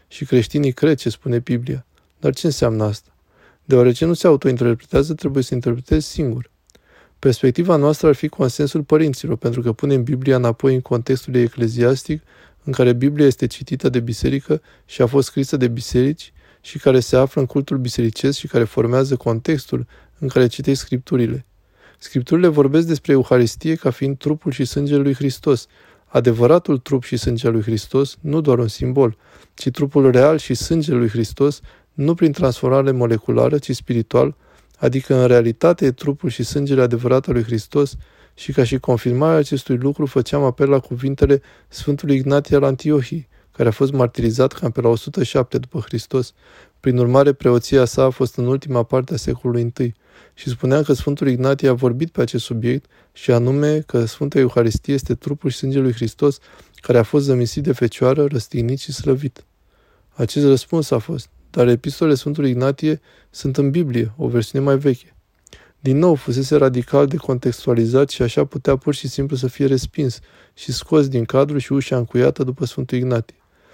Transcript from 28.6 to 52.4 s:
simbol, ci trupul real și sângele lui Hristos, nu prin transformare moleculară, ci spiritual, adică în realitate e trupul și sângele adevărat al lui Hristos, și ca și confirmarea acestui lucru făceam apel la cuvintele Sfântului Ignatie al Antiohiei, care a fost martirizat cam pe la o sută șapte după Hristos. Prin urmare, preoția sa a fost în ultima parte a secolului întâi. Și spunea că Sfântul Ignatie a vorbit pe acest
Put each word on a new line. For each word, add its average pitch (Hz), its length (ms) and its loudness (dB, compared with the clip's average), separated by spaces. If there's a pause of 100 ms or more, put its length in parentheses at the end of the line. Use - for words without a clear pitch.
simbol, 127 500 0 (360)
ci - 180 -6
trupul 139 400 2
real 139 260 6
și - 160 -4
sângele 151 440 -2
lui 120 120 2
Hristos, 117 500 -2 (340)
nu 147 200 0
prin 165 180 2
transformare 135 600 0
moleculară, 120 640 0
ci 135 180 -6
spiritual, 123 600 -2 (420)
adică 131 380 0
în 127 120 4
realitate 120 580 4
e 127 60 4
trupul 143 380 -4
și 120 140 -6
sângele 139 380 0
adevărat 123 460 0
al 139 60 0
lui 120 100 0
Hristos, 120 520 -2 (380)
și - 180 -14
ca 131 120 2
și 127 160 -2
confirmarea 127 580 0
acestui 139 400 -2
lucru 143 280 -2
făceam 139 380 -2
apel 139 260 0
la 135 100 4
cuvintele 139 640 0 (260)
Sfântului 143 480 -2
Ignatie 139 400 0
al 139 80 4
Antiohiei, 143 640 -2 (240)
care 117 180 0
a - 20 0
fost 135 200 0
martirizat 123 600 0
cam 120 180 -6
pe 127 100 -6
la 117 60 2
o 117 80 4
sută 147 280 -4
șapte 127 340 -2
după 123 220 -8
Hristos. - 540 -6 (460)
Prin 123 180 0
urmare, 131 360 4
preoția 123 520 2
sa 135 180 0
a 131 60 4
fost 123 260 -4
în 123 120 -4
ultima 131 360 -2
parte 131 300 -2
a 139 40 -4
secolului 120 440 -4
întâi. 117 340 -4 (380)
Și - 160 -10
spunea 131 340 0
că 147 100 2
Sfântul 143 340 -2
Ignatie 135 400 0
a 131 60 4
vorbit 127 360 -2
pe - 120 -4
acest 120 220 -2